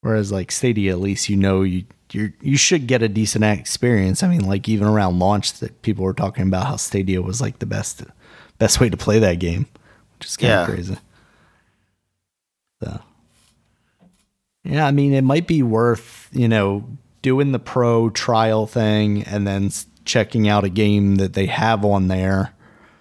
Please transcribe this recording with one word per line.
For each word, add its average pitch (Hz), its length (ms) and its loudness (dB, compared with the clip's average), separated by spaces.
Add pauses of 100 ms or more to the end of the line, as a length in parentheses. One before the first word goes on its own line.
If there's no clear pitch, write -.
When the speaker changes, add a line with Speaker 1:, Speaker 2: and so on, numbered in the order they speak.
Speaker 1:
Whereas, 107 300 0
like, 92 180 -4
Stadia, 104 420 0
at 90 80 -2
least 98 300 -4
you 101 60 0
know 98 260 2
you, 92 220 -2 (280)
you're, 104 300 -6
you 139 140 0
should 143 320 2
get 123 140 2
a 113 60 2
decent 104 360 0
experience. 104 800 0
I 190 60 2
mean, 170 180 2
like, 95 220 -2
even 104 200 2
around 98 320 2
launch, 98 400 0
that - 220 -12
people 101 220 -4
were 95 80 0
talking 95 340 -4
about 92 200 0
how 135 100 -6
Stadia 95 460 -4
was, 92 180 -6
like, - 200 -6
the - 60 -6
best, - 360 -8 (560)
best - 220 2
way 120 100 4
to 85 60 -4
play 107 240 2
that 90 180 2
game, 87 280 -2 (520)
which - 100 -18
is - 80 -10
kinda 117 200 2
Speaker 2:
Yeah. 87 100 0
Speaker 1:
crazy. 90 300 -6 (1900)
So, - 180 -10 (1600)
yeah, 147 220 0
I 139 40 2
mean, 143 240 4
it 135 80 2
might 147 240 2
be 160 160 2
worth, 113 720 0
you 123 160 2
know, 101 360 2 (380)
doing 135 300 0
the 123 80 -2
pro 117 500 0
trial 110 560 0
thing 107 560 0
and 101 240 -4
then 98 200 -2
s-, - 200 -8 (180)
checking 107 440 0
out 104 160 2
a 98 40 0
game 101 480 2
that 95 180 0
they 95 120 0
have 110 380 -2
on 98 240 2
there 95 460 -2 (460)